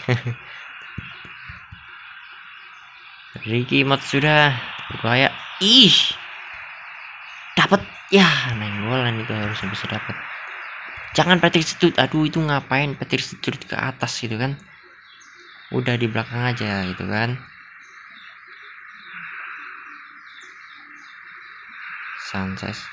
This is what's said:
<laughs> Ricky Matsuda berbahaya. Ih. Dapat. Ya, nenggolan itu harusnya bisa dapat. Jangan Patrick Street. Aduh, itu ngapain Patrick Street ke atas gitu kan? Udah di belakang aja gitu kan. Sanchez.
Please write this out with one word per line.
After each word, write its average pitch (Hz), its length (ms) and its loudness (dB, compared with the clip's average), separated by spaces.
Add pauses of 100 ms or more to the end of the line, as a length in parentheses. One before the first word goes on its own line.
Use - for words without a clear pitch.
<laughs> 123 160 2 (3250)
Ricky 123 400 2
Matsuda 143 720 6 (320)
berbahaya. 120 480 2 (240)
Ih. 214 560 8 (1400)
Dapat. - 240 4 (240)
Ya, 196 160 8 (320)
nenggolan 110 640 0
itu 110 160 -4
harusnya 104 320 -4
bisa 107 240 -6
dapat. - 240 -6 (960)
Jangan 170 320 6
Patrick 170 240 4
Street. - 320 4
Aduh, 143 240 4
itu 151 160 2
ngapain 139 560 0
Patrick - 240 -2
Street - 480 -6
ke - 80 -8
atas 127 480 -4
gitu 110 160 -4
kan? 139 160 -2 (1200)
Udah 123 240 0
di 120 80 2
belakang 113 320 -2 (160)
aja 101 320 -2
gitu 92 160 -6
kan. 110 320 0 (4000)
Sanchez. 95 640 -6